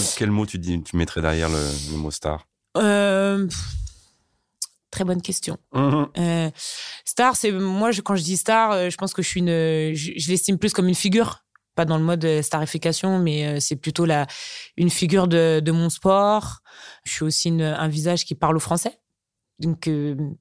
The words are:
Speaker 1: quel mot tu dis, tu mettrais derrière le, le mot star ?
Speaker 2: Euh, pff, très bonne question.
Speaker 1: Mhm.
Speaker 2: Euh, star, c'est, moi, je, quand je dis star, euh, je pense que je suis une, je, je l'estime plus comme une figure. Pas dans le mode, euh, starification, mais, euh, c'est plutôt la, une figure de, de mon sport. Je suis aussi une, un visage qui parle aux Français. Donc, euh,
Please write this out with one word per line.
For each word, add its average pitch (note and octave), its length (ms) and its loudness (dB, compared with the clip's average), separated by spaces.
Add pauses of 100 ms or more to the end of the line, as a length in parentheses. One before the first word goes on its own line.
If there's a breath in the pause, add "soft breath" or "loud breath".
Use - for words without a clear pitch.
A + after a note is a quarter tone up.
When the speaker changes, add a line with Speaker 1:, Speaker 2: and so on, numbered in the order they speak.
(180)
Speaker 1:
quel G#2 140 2
mot G#2 160 2
tu F#2+ 100 -8
dis, F2 240 -2
tu - 160 -4
mettrais E2+ 240 0
derrière D#2+ 280 2
le, D2 420 -4
le D#2 60 -4
mot D2+ 120 -4
star ? D2+ 380 -6 (300)
Speaker 2:
Euh, G3 680 2
pff, E3+ 140 -6 (1300 loud breath)
très - 140 -4
bonne F3+ 180 0
question. - 360 -6 (140)
Speaker 1:
Mhm. C#3+ 360 2 (100)
Speaker 2:
Euh, E3+ 320 0 (560 loud breath)
star, B3 300 2
c'est, G#3+ 160 2
moi, G3 400 0
je, G3+ 100 -2
quand G3+ 140 0
je F3 80 0
dis F3 140 0
star, A3 340 2
euh, F3+ 180 2
je - 80 -8
pense F#3+ 160 -4
que F#3 80 -4
je E3 60 -2
suis F3+ 140 -2
une, F3 80 2 (440)
je, D#3 240 -6
je D#3 120 -4
l'estime F#3 280 2
plus G#3+ 160 0
comme F#3 140 2
une F3+ 80 4
figure. G#3+ 500 0 (300)
Pas E3 100 2
dans D#3+ 140 2
le D#3 40 2
mode, E3 220 0
euh, D#3 160 2
starification, E3 800 0
mais, D3+ 260 0
euh, D3 140 -2
c'est D3+ 160 -2
plutôt D#3 300 -2
la, D3 200 2 (520 loud breath)
une F3 120 4
figure F3+ 380 2
de, E3 360 4
de D#3+ 80 0
mon E3 200 2
sport. G3+ 680 2 (420 loud breath)
Je - 80 -10
suis - 120 -4
aussi D#3 260 0
une, E3 120 2
un D#3 260 0
visage D#3 380 0
qui - 80 -8
parle D#3+ 240 2
aux D3+ 40 2
Français. - 360 -2 (600)
Donc, D#3+ 280 -2
euh, D3 280 -2 (260)